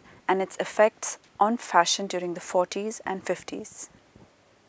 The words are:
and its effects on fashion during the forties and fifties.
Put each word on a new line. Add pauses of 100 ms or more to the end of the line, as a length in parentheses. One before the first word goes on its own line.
(300)
and
its
effects (240)
on
fashion
during
the
forties
and
fifties. (800)